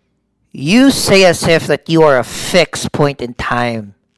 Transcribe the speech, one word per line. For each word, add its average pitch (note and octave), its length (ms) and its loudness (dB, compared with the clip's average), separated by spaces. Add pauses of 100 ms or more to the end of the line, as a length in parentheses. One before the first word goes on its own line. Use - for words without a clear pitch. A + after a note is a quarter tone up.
(520)
you G#3 400 2
say F#3+ 340 2
as E3+ 220 0
if E3 200 0
that D3 220 -4
you D#3+ 140 4
are C#3+ 160 4
a A2+ 40 -2
fixed - 680 -4
point C#3+ 300 -2
in A#2+ 120 -8
time, A#2 640 -6 (220)